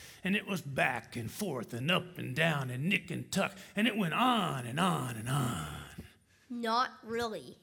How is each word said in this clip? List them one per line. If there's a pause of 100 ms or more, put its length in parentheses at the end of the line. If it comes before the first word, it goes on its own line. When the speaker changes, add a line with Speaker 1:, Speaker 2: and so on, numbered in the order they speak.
(240)
Speaker 1:
And
it
was
back
and
forth
and
up
and
down
and
nick
and
tuck. (200)
And
it
went
on
and
on
and
on. (840)
Speaker 2:
Not (140)
really.